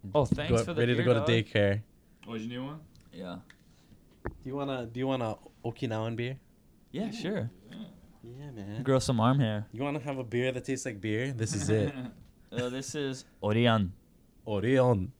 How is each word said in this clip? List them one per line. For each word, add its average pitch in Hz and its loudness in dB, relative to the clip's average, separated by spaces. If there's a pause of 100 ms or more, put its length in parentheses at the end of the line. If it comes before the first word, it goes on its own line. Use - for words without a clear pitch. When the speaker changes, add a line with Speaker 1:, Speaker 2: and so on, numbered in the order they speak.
(140)
Speaker 1:
Oh, 143 4
thanks - 0
Speaker 2:
go, 117 4
Speaker 1:
for 170 -6
the - 0
Speaker 2:
ready 120 4
to 113 4
Speaker 1:
beer, - 2
Speaker 2:
go 123 6
to 113 4
Speaker 1:
dog. 101 0
Speaker 2:
daycare. 104 4 (460)
Speaker 3:
Oh, 117 -10
did 110 -6
you 113 -8
need 127 -6
one? 151 -12 (340)
Speaker 1:
Yeah. 90 -10 (880)
Speaker 2:
Do - -10
you 135 -6
wanna, 135 -4
do 117 -8
you 131 0
wanna 123 0 (280)
Okinawan 113 -2
beer? 123 -4 (560)
Speaker 1:
Yeah, 208 -4
Speaker 3:
Ooh, 208 -6
Speaker 1:
sure. 196 -4 (220)
Speaker 3:
yeah. - -16 (460)
Speaker 2:
Yeah, 135 -14
man. 107 -8
Speaker 1:
Grow 131 4
some 123 2
arm 131 6
hair. 107 0
Speaker 2:
You 117 -6
wanna 143 -2
have 135 -6
a 131 -6
beer 120 0
that 123 -6
tastes 131 -4
like 104 -6
beer? 110 -2
This 113 -2
is 95 -2
it. 139 2
Speaker 1:
<laughs> 127 -8 (460)
Uh, 123 -4
this 135 -8
is 135 -4 (180)
Orion. 110 4 (560)
Speaker 2:
Orion. 117 4